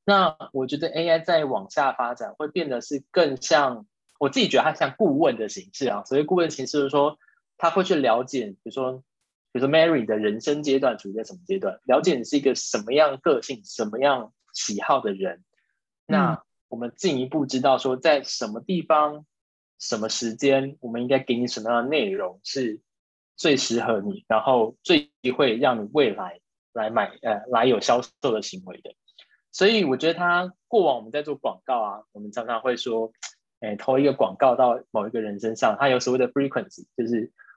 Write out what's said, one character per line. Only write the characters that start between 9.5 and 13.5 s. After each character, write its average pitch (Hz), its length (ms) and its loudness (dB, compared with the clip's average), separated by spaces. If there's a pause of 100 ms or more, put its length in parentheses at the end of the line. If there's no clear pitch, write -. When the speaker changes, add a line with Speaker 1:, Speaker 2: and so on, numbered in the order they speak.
Speaker 1:
比 123 80 -4
如 - 0 -
说 135 80 2
Mary 160 380 4
的 107 120 0
人 107 220 0
生 147 240 -2
阶 135 160 2
段 127 180 0
处 98 120 -14
于 98 40 -10
在 110 120 -8
什 - 80 -16
么 - 120 -20
阶 - 140 -4
段， 98 240 -4
了 127 160 4
解 165 160 2
你 117 80 -4
是 147 140 -2
一 - 20 0
个 135 160 2
什 - 300 -4
么 117 80 -4
样 143 280 4
个 135 200 2
性、 117 240 -10